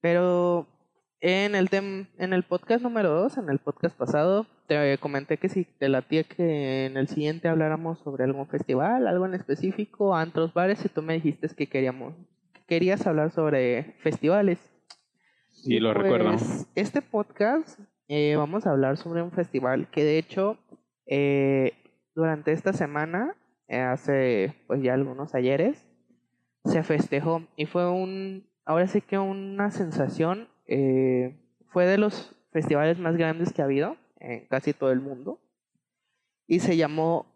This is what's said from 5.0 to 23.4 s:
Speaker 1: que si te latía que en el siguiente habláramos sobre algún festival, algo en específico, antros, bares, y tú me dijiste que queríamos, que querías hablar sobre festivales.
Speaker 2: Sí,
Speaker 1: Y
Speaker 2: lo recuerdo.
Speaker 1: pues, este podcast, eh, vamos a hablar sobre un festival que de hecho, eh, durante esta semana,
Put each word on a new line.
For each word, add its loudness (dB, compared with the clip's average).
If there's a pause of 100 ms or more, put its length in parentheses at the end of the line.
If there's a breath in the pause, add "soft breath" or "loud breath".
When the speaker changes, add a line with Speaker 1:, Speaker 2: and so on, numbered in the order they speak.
Speaker 1:
que -2
si -2
te -2
latía 2
que -2
en -6
el 0
siguiente -4
habláramos 0
sobre -4
algún -2
festival, 0
algo 0
en -4
específico, -2
antros, -2
bares, 0
y -2
tú -6
me -4
dijiste -2
que -6
queríamos, -4 (400)
que -20
querías 2
hablar 2
sobre 0
festivales. 2 (920)
Speaker 2:
Sí, -2
Speaker 1:
Y 2
Speaker 2:
lo 2
recuerdo. 2
Speaker 1:
pues, -2
este -2
podcast, -2 (300)
eh, 2
vamos 0
a 2
hablar 2
sobre -6
un -6
festival -2
que 0
de 4
hecho, -2 (480)
eh, 2 (420)
durante 0
esta 0
semana, -4 (340)